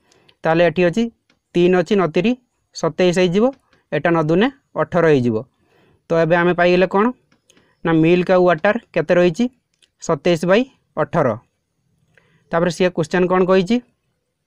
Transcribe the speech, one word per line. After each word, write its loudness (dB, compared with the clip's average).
ତାହେଲେ 2
ଏଠି -2
ଅଛି -2
ତିନି 2
ଅଛି, -2
ନଅ 0
ତିରି -2
ସତେଇଶ -2
ହେଇଯିବ, 0
ଏଟା -2
ନଅ 0
ଦୁନେ 0
ଅଠର -2
ହେଇଯିବ। 2
ତ -
ଏବେ 0
ଆମେ 0
ପାଇଗଲେ 2
କ'ଣ? 0
ନା -2
ମିଲ୍କ 2
ଆଉ 4
ୱାଟର 0
କେତେ -2
ରହିଛି? 2
ସତେଇଶ -2
ବାଇ 2
ଅଠର। -2
ତାପରେ 0
ସିଏ -2
କ୍ୱେଶ୍ଚନ୍ -2
କ'ଣ 0
କହିଛି? 0